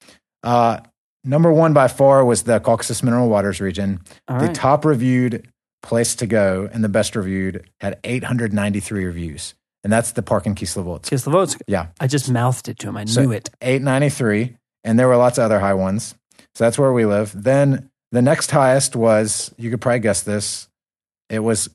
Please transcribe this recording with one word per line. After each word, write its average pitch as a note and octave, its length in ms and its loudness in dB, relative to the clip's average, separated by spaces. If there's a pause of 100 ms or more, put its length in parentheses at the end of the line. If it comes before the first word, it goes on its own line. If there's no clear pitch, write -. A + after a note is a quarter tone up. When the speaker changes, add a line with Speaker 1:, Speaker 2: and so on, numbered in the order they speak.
(420)
Speaker 1:
Uh, A#2 360 2 (460)
number D#3 280 4
one D#3+ 200 4
by C3+ 160 6
far C#3 360 4
was A#2+ 200 2
the A2+ 160 2
Caucasus A2+ 420 -2
Mineral A#2+ 260 2
Waters G2+ 320 0
region. G2 400 -4 (280)
Speaker 2:
All B2 100 -4
Speaker 1:
The D3+ 80 0
Speaker 2:
right. E3+ 80 -4
Speaker 1:
top C#3+ 300 0
reviewed B2+ 640 0 (340)
place A#2 340 -2
to A#2 100 -6
go G2 460 0
and A2+ 120 -2
the G#2+ 40 0
best G#2 280 -2
reviewed F#2+ 520 -6 (120)
had G2+ 240 -8
eight A#2+ 200 -6
hundred A#2 280 -4
ninety-three G2+ 520 -4
reviews. E2+ 500 -10 (300)
And G#2 80 0
that's A#2 200 0
the - 100 -6
park G#2+ 240 -2
in G#2 80 -2
Kislovodsk. F2 460 -8 (100)
Speaker 2:
Kislovodsk. D3 560 0
Speaker 1:
Yeah. F2+ 200 -2 (120)
Speaker 2:
I C3 80 -2
just C3 240 -2
mouthed B2 380 -2
it A2 100 -10
to G#2 100 -10
him. G2+ 80 -8
I - 100 -10
Speaker 1:
So A#2 160 0
Speaker 2:
knew B2+ 100 2
it. - 180 -8 (100)
Speaker 1:
eight B2+ 220 -2
ninety-three, C3 720 0 (280)
and A2+ 120 2
there B2+ 120 6
were B2 80 6
lots B2 220 4
of A#2+ 60 4
other G#2+ 140 2
high G2 160 0
ones. F#2+ 400 -4 (400)
So - 80 -4
that's A#2 160 2
where C3+ 140 4
we A#2+ 140 2
live. G#2 280 0
Then C3+ 560 0 (220)
the B2 100 2
next C#3+ 300 0
highest C3+ 420 2
was, A2 640 0
you A#2 160 -8
could A#2+ 80 -4
probably B2 180 0
guess A2 240 -2
this, - 460 -8 (600)
it A2 100 -4
was A2 340 -2